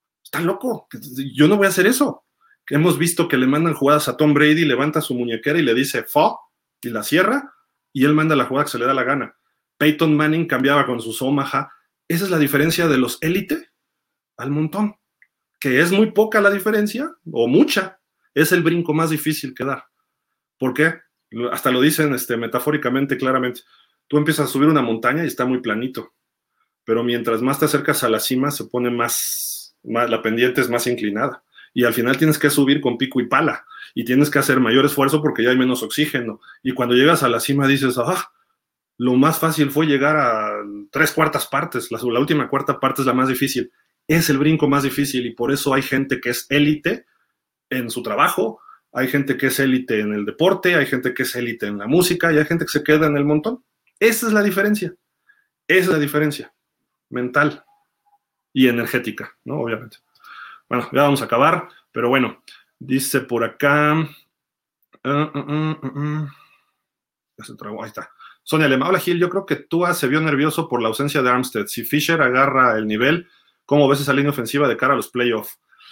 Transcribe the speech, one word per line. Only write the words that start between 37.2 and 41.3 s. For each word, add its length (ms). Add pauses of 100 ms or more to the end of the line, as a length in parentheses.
a 60
la 120
cima 260
dices, 320
"Ah, 320 (680)
lo 160
más 240
fácil 320
fue 160
llegar 300
a 360 (380)
tres 220
cuartas 340